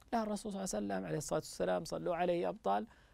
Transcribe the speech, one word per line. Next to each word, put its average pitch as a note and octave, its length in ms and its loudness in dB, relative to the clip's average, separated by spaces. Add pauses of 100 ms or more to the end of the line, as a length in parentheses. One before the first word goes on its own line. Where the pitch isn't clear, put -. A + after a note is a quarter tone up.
(140)
لا، A3+ 100 2
الرسول G#3 280 -4
صلى F#3+ 120 -4
الله F#3+ 120 -2
عليه G#3 100 -2
وسلم، G3 200 -2
عليه D#3 120 0
الصلاة D#3 220 0
والسلام، F3 460 0
صلوا E3 300 -2
عليه F3 260 4
يا F#3 80 2
أبطال، G3+ 380 2 (260)